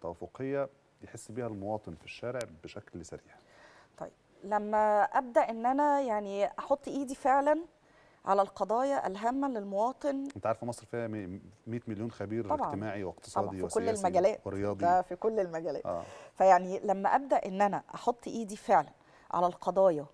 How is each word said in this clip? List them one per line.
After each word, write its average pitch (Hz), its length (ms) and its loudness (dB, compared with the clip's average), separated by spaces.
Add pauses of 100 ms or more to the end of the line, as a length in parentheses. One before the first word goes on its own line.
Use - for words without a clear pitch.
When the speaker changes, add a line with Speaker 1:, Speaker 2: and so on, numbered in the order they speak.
Speaker 1:
توافقية 135 640 -6 (340)
يحس - 300 -16
بيها 120 140 -6
المواطن 104 480 -6
في 78 100 -18
الشارع 123 360 -8 (240)
بشكل - 400 -14
سريع؟ - 300 -14 (640)
Speaker 2:
طيب، 170 140 -12 (320)
لما 208 580 2
أبدأ 254 380 2 (100)
إن 226 160 -4
أنا، 285 340 4
يعني، 208 460 0 (120)
أحط - 300 -2
إيدي 277 260 -6
فعلًا 285 500 4 (600)
على 196 180 4
القضايا 226 640 0
الهامة 233 420 -2
للمواطن. 247 880 -2
Speaker 1:
أنت - 100 -6
عارفة 113 200 -2
مصر 120 200 -8
فيها 117 200 -4
مي-، 101 340 -8 (260)
مية 117 220 -6
مليون 113 220 -6
خبير 110 460 -6
Speaker 2:
طبعًا. 240 120 -4
Speaker 1:
اجتماعي 104 340 -6
Speaker 2:
طبعًا، 92 120 -6
Speaker 1:
واقتصادي - 360 -4
Speaker 2:
في 196 60 -8
كل - 80 -4
Speaker 1:
وسياسي 220 420 -2
Speaker 2:
المجالات. 185 400 2
Speaker 1:
ورياضي. 101 380 -2
Speaker 2:
ده 180 180 4
في 180 140 -10
كل 220 240 0
المجالات. 165 460 -4
Speaker 1:
آه. 87 160 -4 (320)
Speaker 2:
فيعني 185 460 6
لما 196 360 0
أبدأ 269 200 2
إن 196 260 -2
أنا 190 200 2 (120)
أحط - 320 -2
إيدي 214 300 -6
فعلًا 170 320 4 (420)
على 175 160 2
القضايا 180 680 2